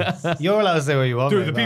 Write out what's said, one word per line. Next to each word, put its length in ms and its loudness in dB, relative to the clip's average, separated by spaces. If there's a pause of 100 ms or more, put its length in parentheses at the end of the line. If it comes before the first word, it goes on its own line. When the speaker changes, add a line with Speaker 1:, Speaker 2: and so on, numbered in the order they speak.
(240)
Speaker 1:
<laughs> 160 -2
Speaker 2:
You're 220 0
allowed 140 2
to 80 0
say 120 0
what 80 2
you 140 0
want, 140 0
Speaker 1:
Dude, 160 2
the 40 -4
Speaker 2:
mate, 140 -2